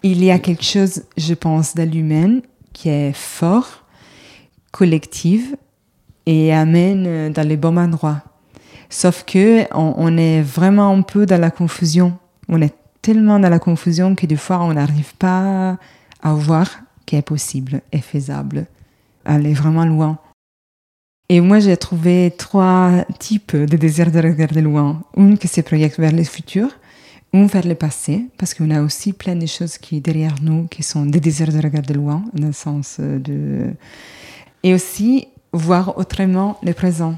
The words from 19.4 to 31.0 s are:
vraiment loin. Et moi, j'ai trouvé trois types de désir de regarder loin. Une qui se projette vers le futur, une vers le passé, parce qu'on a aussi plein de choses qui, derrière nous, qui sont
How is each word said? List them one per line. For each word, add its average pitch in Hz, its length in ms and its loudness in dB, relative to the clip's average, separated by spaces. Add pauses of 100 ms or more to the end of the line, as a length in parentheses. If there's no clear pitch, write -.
vraiment 160 320 0
loin. 156 320 0 (1120)
Et 175 120 6
moi, 196 180 6
j'ai 196 180 4
trouvé 175 600 0
trois 185 680 2 (140)
types - 360 -4
de 151 220 2
désir 160 340 2
de 165 80 2
regarder 160 420 2
loin. 151 420 0 (120)
Une 202 220 6
qui 185 100 -4
se - 140 -2
projette 151 360 0
vers 160 140 2
le 165 120 2
futur, 190 440 -4 (680)
une 202 140 6
vers 190 180 0
le 170 100 0
passé, 160 520 -4 (100)
parce - 160 -6
qu'on 156 180 -2
a 151 100 2
aussi 151 320 -4
plein 185 220 -6
de 165 100 -4
choses 160 320 -8
qui, 151 240 -8
derrière 156 400 -2
nous, 160 260 -2
qui - 160 -12
sont 147 220 -4